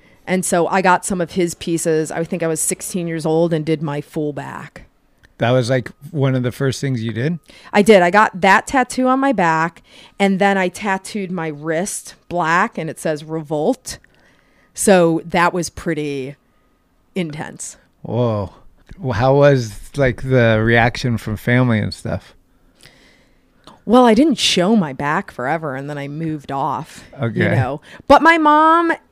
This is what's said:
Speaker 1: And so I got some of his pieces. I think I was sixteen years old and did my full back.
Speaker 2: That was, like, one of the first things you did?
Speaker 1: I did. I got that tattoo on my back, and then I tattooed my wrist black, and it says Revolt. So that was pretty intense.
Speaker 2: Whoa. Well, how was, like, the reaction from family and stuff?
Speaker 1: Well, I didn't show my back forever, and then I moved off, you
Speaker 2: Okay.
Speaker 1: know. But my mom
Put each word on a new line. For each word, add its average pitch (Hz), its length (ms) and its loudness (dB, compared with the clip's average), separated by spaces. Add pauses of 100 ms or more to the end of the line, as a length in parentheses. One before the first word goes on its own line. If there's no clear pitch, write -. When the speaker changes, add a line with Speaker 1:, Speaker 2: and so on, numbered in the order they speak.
(280)
Speaker 1:
And 180 180 -2
so 175 220 0
I 190 160 0
got 180 200 4
some 190 160 -4
of 165 120 -6
his 175 240 -2
pieces. 160 560 -2
I 165 140 -4
think 170 180 -6
I 165 40 0
was 160 120 -4
sixteen - 480 -6
years 165 180 -6
old 165 280 2
and 156 120 -2
did 156 160 -2
my 147 200 -6
full 151 320 -6
back. 135 500 -14 (560)
Speaker 2:
That 117 120 2
was, 127 180 2
like, 131 200 -2 (220)
one 135 240 0
of 127 80 -2
the 120 80 -4
first 135 300 -4
things 131 220 -4
you 113 100 -6
did? 143 260 -4 (340)
Speaker 1:
I 208 80 4
did. 190 220 8
I 175 80 2
got 190 300 2
that 196 260 4
tattoo 254 400 0
on 262 120 2
my 277 140 0
back, 165 480 0 (380)
and 196 200 2
then 196 200 4
I 185 80 0
tattooed 190 640 -6
my 165 160 -6
wrist 160 640 -6 (140)
black, 175 500 0
and 160 120 -6
it 131 100 -12
says 156 240 -4
Revolt. 156 760 -4 (760)
So 170 520 2
that 175 280 0
was 175 160 -4
pretty 143 680 -8 (800)
intense. 160 600 -10 (240)
Speaker 2:
Whoa. 110 520 -4 (460)
Well, 131 140 -4
how 131 220 2
was, 135 440 4 (160)
like, 135 280 -2
the 120 400 4
reaction 117 540 2
from 107 200 -8
family 123 420 2
and 101 140 -4
stuff? - 420 -8 (1500)
Speaker 1:
Well, 247 200 6
I 220 100 6
didn't 277 220 4
show 196 380 0
my 165 160 0
back 147 400 -4
forever, 143 440 -4
and 139 140 -10
then 147 80 -10
I 139 120 -10
moved 151 420 -8
off, 139 540 -6 (140)
you 127 80 -2
Speaker 2:
Okay. 107 280 0
Speaker 1:
know. 131 240 -2 (280)
But 294 140 8
my 330 160 6
mom 320 540 4 (200)